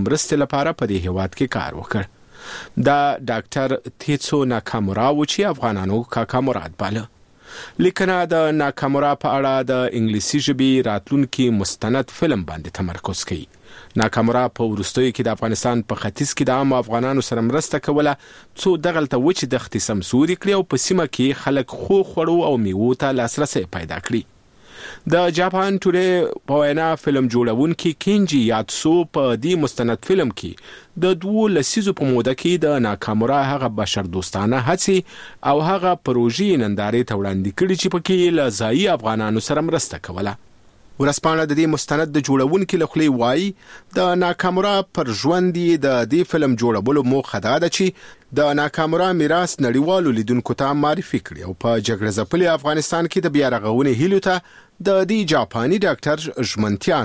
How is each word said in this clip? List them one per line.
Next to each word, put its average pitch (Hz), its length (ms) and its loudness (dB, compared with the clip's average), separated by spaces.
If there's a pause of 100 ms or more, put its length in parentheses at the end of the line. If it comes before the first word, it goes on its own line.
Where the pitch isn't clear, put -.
مرستې 143 420 0
لپاره 147 380 -2
په 113 80 -2
دې 101 160 -2
هیواد 92 320 -4
کې 135 180 0
کار 78 240 -6
وکړ. - 240 -4 (880)
دا 143 100 4 (320)
ډاکټر 127 460 -2 (260)
تیتسو 147 380 0 (140)
ناکامورا 110 540 -2
و 147 160 2
چې - 140 -2 (140)
افغانانو 107 500 -2 (140)
کاکا 123 320 0
مراد 87 340 -6
باله. 110 240 -4 (800)
لیکنه 185 340 2 (140)
د 160 260 4
ناکامورا 143 640 0
په 131 140 0
اړه 135 340 0
د - 20 0 (140)
انګلیسي 110 580 0
ژبې 131 460 4
راتلونکي 127 580 0 (140)
مستند 127 560 -4
فلم 120 320 0
باندې 80 280 -12
تمرکز 90 520 -6
کوي. 85 160 -8 (540)
ناکامورا 117 460 2
په 117 240 -4
وروستیو 113 400 0
کې 117 160 -4
د 110 80 0
افغانستان 117 460 -2 (100)
په 104 100 -4
ختیځ 123 320 -4
کې 143 160 -2
د 127 100 2
عامو 135 160 2
افغانانو 123 520 0
سره 117 200 -2
مرسته 147 380 -2
کوله، 147 280 2 (460)
څو 180 160 2 (120)
دغلته 156 300 0
وچې 147 360 2
دښتې 117 340 -4
سمسورې 123 540 0
کړي 196 160 0
او 190 60 2 (100)
په 131 120 0
سیمه 180 200 0 (100)
کې 135 280 0
خلک 139 360 -2
خو 196 180 2 (140)
خوړو 165 260 0 (120)
او 143 40 2 (120)
میوو 101 360 2
ته 135 160 0
لاسرسی 123 460 -2 (140)
پیدا 82 280 -8
کړي. 117 160 -2 (920)
د 175 240 4
جاپان 190 400 0
ټوډے 185 320 2 (400)
په 143 100 2
وینا 147 260 2 (160)
فلم 135 320 2
جوړونکي 123 580 2 (120)
کینجی 196 380 2
یاتسو 113 520 0 (220)
په 135 180 2 (100)
دې 165 200 2
مستند 117 460 -2
فلم 175 300 2
کې - 120 -10 (520)
د 185 200 2
دوو 214 320 2
لسیزو 190 440 0
په 135 120 0
موده 123 300 2
کې 170 220 2
د 143 220 2
ناکامورا 110 640 0
هغه 135 200 -2 (120)
بشردوستانه 98 880 -2
هڅې 190 280 2 (540)
او 143 60 4 (100)
هغه 185 240 2 (140)
پروژې 123 580 2
نندارې 107 460 0
ته 104 100 -2
وړاندې 98 400 -2
کړي 185 220 2
چې 190 120 0
پکې 175 460 2
له 139 60 2 (160)
ځایي 127 340 2
افغانانو 110 540 -2
سره 151 180 0
مرسته - 400 -4
کوله. 101 260 -6 (680)
ورځپاڼه 160 480 2
د 147 100 -2
دې 156 140 2
مستند 151 420 -2
د 147 120 2
جوړونکي 147 520 2
له 156 120 0
خولې 156 180 2 (100)
وایي، 131 260 2 (520)
د 185 120 2 (140)
ناکامورا 180 500 0 (220)
پر 151 120 -2 (120)
ژوند 180 380 2
یې 170 280 2
د - 20 2 (220)
دې 170 220 2
فلم 139 300 2
جوړولو 120 500 2
موخه 131 340 0
دا 117 160 2
ده 170 140 2
چې 196 100 2 (540)
د 147 200 4
ناکامورا 160 480 0 (140)
میراث 165 340 0 (100)
نړیوالو 147 520 2
لیدونکو 117 420 0
ته 139 220 0
معرفي 156 460 -2
کړي 76 200 -14
او 95 60 -8
په 117 340 0
جګړه 107 300 -2
ځپلي 170 340 0
افغانستان 156 560 -2
کې 190 180 -4
د 156 120 -2
بیا 139 160 4
رغونې 120 480 0
هیلو 190 260 2
ته 185 80 2 (520)
د - 20 4 (200)
دې 208 220 0
جاپاني 135 540 0
ډاکټر 151 640 -2
ژمنتیا 107 560 0